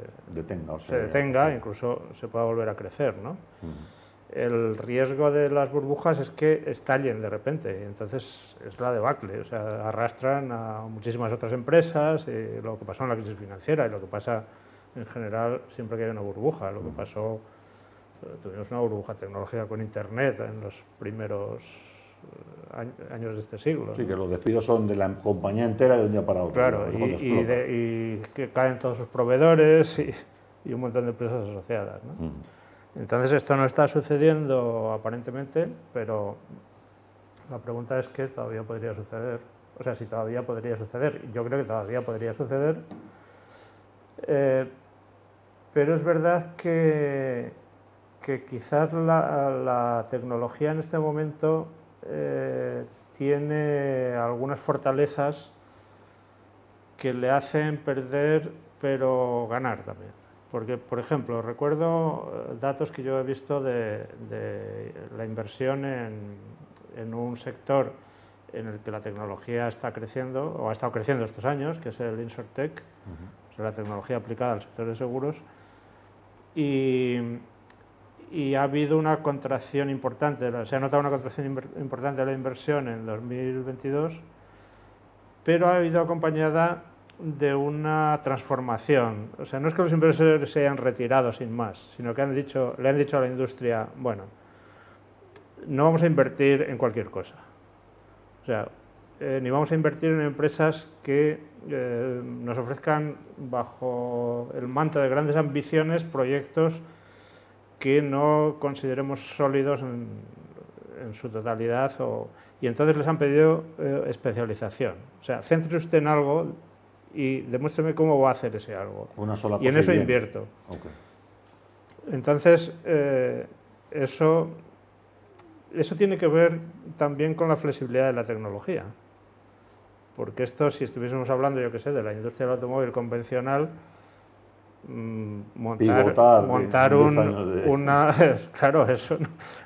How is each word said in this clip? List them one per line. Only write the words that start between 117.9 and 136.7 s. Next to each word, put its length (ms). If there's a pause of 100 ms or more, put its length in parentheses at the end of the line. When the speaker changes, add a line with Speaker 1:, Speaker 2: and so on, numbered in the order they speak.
Speaker 2:
cómo 240
va 120
a 20
hacer 240
ese 180
algo. 320 (120)
Speaker 1:
Una 180
sola 240
Speaker 2:
Y 80
en 60
Speaker 1:
cosa 20
y 40
Speaker 2:
eso 120
Speaker 1:
bien. 80
Speaker 2:
invierto". 460 (220)
Speaker 1:
Ok. 1400
Speaker 2:
Entonces, 600 (120)
eh, 600 (440)
eso, 580 (1300)
eso 200
tiene 220
que 100
ver 320 (380)
también 380
con 140
la 80
flexibilidad 500
de 80
la 100
tecnología. 600 (1300)
Porque 260
esto, 280
si 140
estuviésemos 460
hablando, 300
yo 120
qué 60
sé, 140
de 100
la 100
industria 340
del 100
automóvil 360
convencional, 800 (1160)
mm, 540 (140)
montar, 500
Speaker 1:
Pivotar 380
de 60
Speaker 2:
montar 460